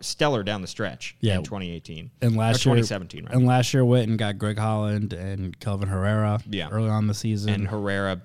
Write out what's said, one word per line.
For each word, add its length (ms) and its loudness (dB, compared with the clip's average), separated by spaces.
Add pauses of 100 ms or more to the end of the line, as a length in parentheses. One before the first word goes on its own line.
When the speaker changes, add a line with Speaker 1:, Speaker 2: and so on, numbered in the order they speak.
Speaker 1:
stellar 440 0
down 180 -2
the 60 -8
stretch 520 -8
Speaker 2:
Yeah. 180 4
Speaker 1:
in 60 -2
twenty 260 -8
eighteen. 400 -14 (100)
Speaker 2:
And 160 2
last 280 2
Speaker 1:
Or 40 4
Speaker 2:
year, 60 6
Speaker 1:
twenty 120 4
seventeen, 380 -8
right? 100 -6
Speaker 2:
and 120 6
last 280 4
year 100 6
went 240 4
and 100 0
got 200 -2
Greg 200 -2
Holland 560 0
and 440 -6
Kelvin 300 -2
Herrera 600 2
Speaker 1:
Yeah. 220 -4
Speaker 2:
early 200 0
on 180 2
the 60 0
season. 380 -2
Speaker 1:
And 160 0
Herrera 560 -2